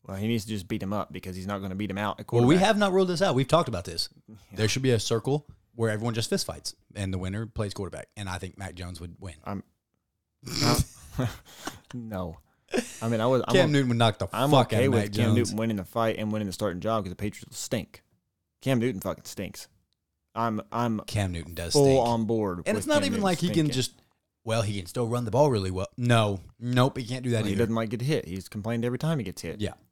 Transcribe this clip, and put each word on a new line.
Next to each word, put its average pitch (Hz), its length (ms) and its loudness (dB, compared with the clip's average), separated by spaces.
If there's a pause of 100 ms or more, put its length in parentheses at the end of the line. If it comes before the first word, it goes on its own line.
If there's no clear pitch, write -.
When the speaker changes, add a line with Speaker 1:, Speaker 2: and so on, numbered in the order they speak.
Speaker 1:
Well, 95 120 -8
he 104 100 -2
needs 117 160 0
to 110 60 -12
just 98 180 -6
beat 107 140 -4
him 98 100 -4
up 104 180 -4
because 92 260 -10
he's 92 100 -10
not 98 160 -4
gonna 92 120 -6
beat 101 160 -4
him 95 80 -4
out 104 220 -4
at - 100 -14
Speaker 2:
Well, 120 120 4
we 123 60 6
Speaker 1:
quarterback. 180 180 6
Speaker 2:
have 214 120 4
not 202 140 2
ruled 190 160 4
this 170 140 -2
out. 175 120 2
We've 131 140 2
talked 165 220 4
about 90 160 -6
this. 85 240 -6 (180)
Speaker 1:
Yeah. 107 60 -18 (180)
Speaker 2:
There 104 160 0
should 127 140 0
be 131 100 4
a 107 80 4
circle 123 460 -2 (280)
where 113 160 0
everyone 110 220 -2
just 113 160 -2
fist - 180 -2
fights, - 280 -10 (200)
and 98 200 -4
the 92 40 -4
winner 98 280 -6
plays 107 260 -6
quarterback. 87 440 -8
And 101 120 -8
I 90 100 -6
think 95 200 -10
Mac 92 160 -10
Jones 87 260 -12
would 85 180 -12
win. 90 260 -14
Speaker 1:
I'm, 98 180 -6 (840)
<laughs> 120 340 2 (1160)
no. 98 440 -8 (600)
I 113 80 0
mean, 117 120 2
I 113 60 2
was, 127 240 4
Speaker 2:
Cam 175 160 6
Speaker 1:
I'm, 151 60 2
Speaker 2:
Newton 139 160 4
would 117 100 2
knock 117 200 4
the 92 140 -2
Speaker 1:
I'm 135 180 2
Speaker 2:
fuck 131 180 8
Speaker 1:
okay 123 80 0
Speaker 2:
out 123 100 4
of 135 60 4
Speaker 1:
with 113 120 4
Speaker 2:
Mac 104 80 -4
Speaker 1:
Cam 110 140 2
Speaker 2:
Jones. 110 100 6
Speaker 1:
Newton 110 200 2
winning 113 200 0
the 92 80 -4
fight 113 340 0
and 107 120 -2
winning 107 160 -2
the 92 60 -4
starting 90 280 -2
job 107 240 0
'cause 92 60 -6
the 87 60 -8
Patriots - 320 -6
will - 80 -20
stink. - 460 -6 (580)
Cam 131 180 2
Newton 110 220 0
fucking - 240 -6
stinks. - 440 -10 (680)
I'm, 113 260 0 (100)
I'm 117 300 -2
Speaker 2:
Cam 98 320 -4
Newton 85 220 -10
does 85 180 -6
Speaker 1:
full 143 120 6
Speaker 2:
stink. 135 240 6
Speaker 1:
on 117 180 2
board 104 400 0
Speaker 2:
And 214 80 0
Speaker 1:
with - 40 0
Speaker 2:
it's - 80 -4
not 294 100 2
Speaker 1:
Cam 294 80 4
Speaker 2:
even 277 80 -2
Speaker 1:
Newton 220 120 -2
Speaker 2:
like 185 140 2
he 175 100 0
can - 60 -2
Speaker 1:
stinking. 151 200 2
Speaker 2:
just, - 280 -4 (420)
well, 113 180 0
he 104 160 -2
can 87 80 -8
still 123 220 -4
run 120 160 -2
the 107 60 -4
ball 139 200 2
really 95 200 0
well. 92 160 -4 (100)
No. 113 440 4 (200)
Nope, 123 380 2
he 127 60 -6
can't 127 200 -6
do 127 60 -2
that 113 80 2
Speaker 1:
Well, 104 80 0
he 101 60 0
Speaker 2:
either. 101 80 0
Speaker 1:
doesn't 113 140 2
like 113 160 0
get 113 120 -4
hit. 139 240 0
He's 92 220 -8
complained 113 360 -4
every 123 140 -2
time 156 200 0
he 110 60 -4
gets 90 180 -10
hit. 85 180 -8
Speaker 2:
Yeah. 98 140 -4 (180)